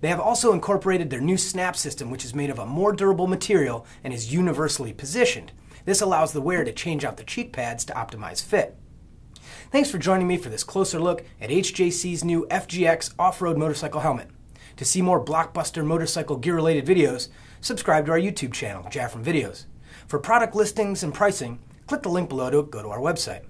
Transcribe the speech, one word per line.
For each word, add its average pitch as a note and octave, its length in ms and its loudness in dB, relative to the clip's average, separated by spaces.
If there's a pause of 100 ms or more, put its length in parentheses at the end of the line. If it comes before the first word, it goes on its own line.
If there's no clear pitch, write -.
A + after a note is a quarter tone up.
They D#3 80 -2
have F3 100 0
also A3+ 340 4
incorporated F#3 580 2
their B2 100 -4
new E3+ 160 2
snap F3+ 400 -2
system, C#3 340 -6
which B2+ 140 -8
is A#2 100 -12
made C#3+ 160 -2
of A#2+ 80 -6
a A2+ 80 -8
more F3 260 2
durable F#3 360 2
material E3+ 580 2 (160)
and C3+ 100 -6
is A2+ 200 -6
universally D3 600 0
positioned. G#3 600 0 (320)
This F#3+ 160 2
allows D#3+ 320 2
the D3+ 80 -2
wearer E3 240 0
to A#2+ 80 -4
change D#3 320 -4
out A#2 140 -6
the A2+ 60 -14
cheek - 280 -8
pads A#2 320 -6
to - 80 -12
optimize G#2+ 500 -8
fit. - 340 0 (920)
Thanks C#4 220 4
for F#3 60 -2
joining F#3 280 2
me F3+ 120 2
for D3+ 100 -8
this A2 160 -6
closer F#3 340 0
look E3+ 240 0 (180)
at A2+ 120 -4
H F#3+ 200 2
J F3+ 160 2
C's E3+ 360 -4
new E3+ 260 0
F F#3 160 0
G F3 180 0
X E3 320 2
off-road F3 400 2
motorcycle D3+ 440 -2
helmet. B2+ 280 -2 (480)
To - 80 -8
see F3+ 180 2
more F3+ 220 4
blockbuster D#3+ 600 -2
motorcycle D#3+ 520 0
gear-related D#3+ 480 2
videos, D3 440 4 (320)
subscribe D#3 460 2
to D#3+ 60 0
our E3 80 4
YouTube E3+ 320 -4
channel, G2 380 -8
Jafram A#2+ 320 -6
Videos. C3 440 -2 (420)
For - 100 -2
product A3+ 380 2
listings G#3 480 0
and D3 100 -4
pricing, - 460 0 (260)
click - 160 -4
the - 60 -2
link F3 200 0
below C3 220 -2
to D3 140 4
go A2+ 180 -10
to G#2 60 -10
our G#2 100 -8
website. D3+ 520 -2